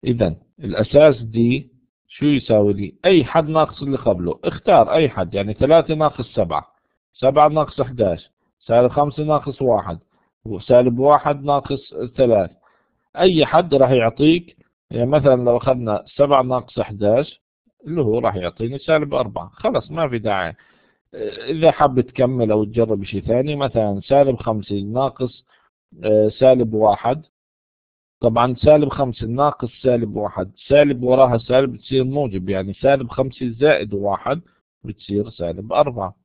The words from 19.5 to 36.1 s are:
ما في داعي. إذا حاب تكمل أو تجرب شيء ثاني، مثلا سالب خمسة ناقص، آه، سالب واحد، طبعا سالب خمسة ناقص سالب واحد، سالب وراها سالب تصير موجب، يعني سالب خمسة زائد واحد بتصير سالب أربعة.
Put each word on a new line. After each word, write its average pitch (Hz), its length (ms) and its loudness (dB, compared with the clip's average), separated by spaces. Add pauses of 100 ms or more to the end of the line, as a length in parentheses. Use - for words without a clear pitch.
ما 156 180 -4
في 123 100 -4
داعي. 98 360 -4 (960)
إذا 160 220 2
حاب 131 300 0
تكمل 127 500 -2
أو 107 140 0
تجرب 110 400 -2
شيء 98 180 -8
ثاني، 135 340 -2
مثلا 110 440 -4
سالب 135 360 2
خمسة 104 440 -6
ناقص، 123 640 -6 (600)
آه، 107 240 4
سالب 123 460 4
واحد، 110 480 0 (960)
طبعا 120 340 2
سالب 151 340 4
خمسة 127 380 -6
ناقص 127 440 -4 (120)
سالب 117 340 0
واحد، 98 360 -8 (160)
سالب 143 340 4
وراها 123 360 4
سالب 123 380 0
تصير 131 280 -2
موجب، 123 440 -6
يعني 95 260 -4
سالب 135 360 0
خمسة 131 400 -6 (100)
زائد 139 340 0
واحد 101 460 -4 (440)
بتصير 104 460 -6
سالب 87 420 -8
أربعة. 117 520 -2